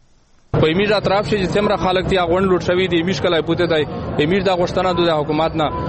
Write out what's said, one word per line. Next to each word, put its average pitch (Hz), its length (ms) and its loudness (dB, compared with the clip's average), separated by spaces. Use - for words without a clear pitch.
په 156 140 2
امیر 196 260 2
اطراف 196 360 0
چې 190 260 0
څومره 208 280 2
خلک 185 280 0
دي، 190 80 2
هغه 175 220 0
لوټ 185 280 2
شوي 185 240 2
دي. 175 100 2
امیر 175 200 -2
کلی 175 260 2
پوته 165 220 0
دی. 156 140 2
امیر 180 180 0
دا 185 180 2
غوښتنه 180 360 0
ده 170 100 2
د 160 140 2
حکومت 156 400 -2
نه. 151 60 2